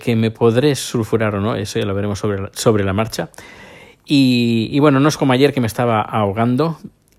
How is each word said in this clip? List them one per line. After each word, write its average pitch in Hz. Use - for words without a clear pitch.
que 117
me 113
podré 123
sulfurar 110
o 98
no, 113
eso 107
ya 107
lo 98
veremos 101
sobre 101
la, 101
sobre 107
la 95
marcha. 110
Y, 120
y 143
bueno, 139
no 143
es 147
como 139
ayer 135
que 127
me 117
estaba 117
ahogando, 117